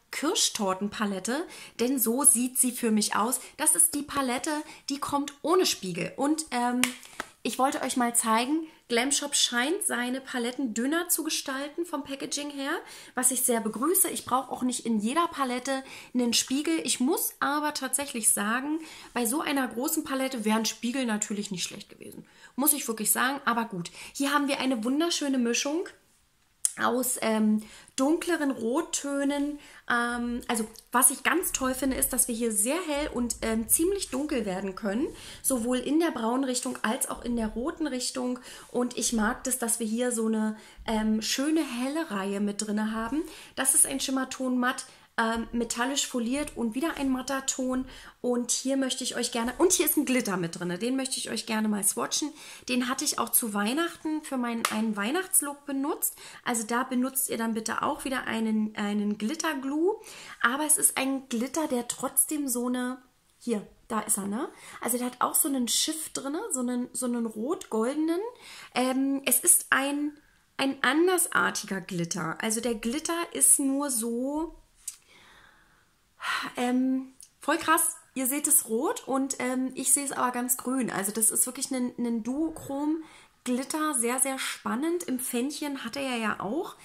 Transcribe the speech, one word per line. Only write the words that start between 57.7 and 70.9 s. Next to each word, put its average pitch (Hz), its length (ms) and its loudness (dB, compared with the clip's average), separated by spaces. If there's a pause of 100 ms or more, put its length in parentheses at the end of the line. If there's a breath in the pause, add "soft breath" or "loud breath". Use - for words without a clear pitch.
auch 285 240 0
wieder 262 220 -2
einen, 220 500 2
einen 208 400 0
Glitterglue. 302 800 0 (420 loud breath)
Aber 277 240 2
es - 120 4
ist - 200 4
ein 269 300 0
Glitter, 269 400 0
der 240 220 0
trotzdem 285 580 0
so 247 200 0
eine, 247 340 -2 (380)
hier, 214 280 -2 (220)
da 220 100 -2
ist - 180 0
er, 196 100 -4
ne? 233 200 -2 (320 loud breath)
Also 240 180 0
der 247 100 -2
hat 247 120 -8
auch - 160 2
so - 140 2
einen 254 180 0
Schiff - 460 0
drinne, 285 280 -4 (100)
so 254 100 0
einen, 247 320 -2
so 254 140 -4
einen 240 180 -2
rot-goldenen. 277 960 -2 (520 loud breath)
Ähm, 269 520 2
es 254 160 4
ist - 280 4
ein, 285 480 2 (380 soft breath)
ein 269 260 0
andersartiger 247 1000 4